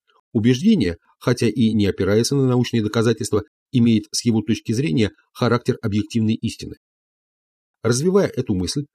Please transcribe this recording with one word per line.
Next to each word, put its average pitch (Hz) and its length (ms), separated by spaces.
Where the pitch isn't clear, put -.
Убеждение, 123 680
хотя 120 300
и 110 240
не 104 140
опирается 101 500
на 135 100
научные 123 360
доказательства, 110 600
имеет 117 400
с - 120
его 113 180
точки 107 300
зрения 135 380
характер 120 500
объективной 107 520
истины. 107 420
Развивая 160 460
эту - 260
мысль, 90 300